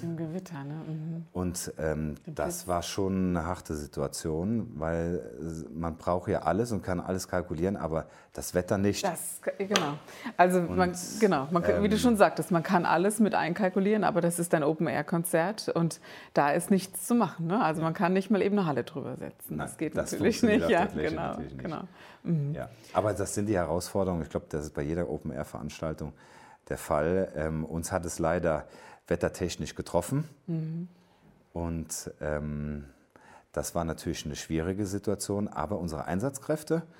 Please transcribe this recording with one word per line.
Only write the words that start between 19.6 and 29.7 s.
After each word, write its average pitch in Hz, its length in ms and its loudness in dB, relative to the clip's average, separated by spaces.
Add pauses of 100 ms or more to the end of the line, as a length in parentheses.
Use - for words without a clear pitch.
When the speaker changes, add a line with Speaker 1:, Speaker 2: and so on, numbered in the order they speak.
Speaker 1:
Das - 100 -12
geht 151 180 -4
Speaker 2:
das - 160 -2
Speaker 1:
natürlich 214 300 2
Speaker 2:
funktioniert 214 260 6
Speaker 1:
nicht. 185 100 6
Speaker 2:
auf 170 40 6
Speaker 1:
Ja, 196 40 4
Speaker 2:
der 196 60 -4
Fläche 160 200 -2
Speaker 1:
genau, 160 180 -4
Speaker 2:
natürlich 139 240 -8
nicht. 131 100 -10
Speaker 1:
genau. 160 180 -6 (420)
Mhm. 151 320 0
Speaker 2:
Ja. 123 120 -6 (240)
Aber 101 220 2
das 101 200 -4
sind 104 120 0
die 107 100 2
Herausforderungen. 87 680 0
Ich 78 60 -10
glaub, - 200 -4
das 76 160 -4
ist 76 80 -10
bei - 80 -4
jeder 82 280 0
Open-Air-Veranstaltung 76 1000 -6 (580)
der 67 80 -4
Fall. 82 580 2
Ähm, 78 300 -2
uns 82 260 -4
hat 87 140 0
es - 140 -6
leider 82 440 2 (460)
wettertechnisch 85 640 -2